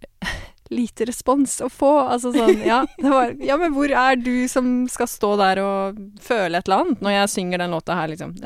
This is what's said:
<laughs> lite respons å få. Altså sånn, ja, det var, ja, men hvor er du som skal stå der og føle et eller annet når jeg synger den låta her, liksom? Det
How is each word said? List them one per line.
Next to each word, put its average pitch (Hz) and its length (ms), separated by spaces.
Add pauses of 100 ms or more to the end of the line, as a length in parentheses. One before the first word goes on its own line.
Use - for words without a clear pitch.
(220)
<laughs> - 480
lite 226 360
respons 254 560
å 247 80
få. 277 220 (180)
Altså 247 240
sånn, 226 320
ja, 240 180 (140)
det 269 140
var, 254 280
ja, 269 180
men 330 160
hvor 285 180
er 262 240
du 247 320
som 254 400
skal 240 200
stå 202 300
der 190 260
og 196 360 (200)
føle 185 380
et 185 100
eller 196 180
annet 285 160
når 202 100
jeg 202 180
synger 180 300
den 175 120
låta 165 240
her, 160 120
liksom? 156 280
Det - 100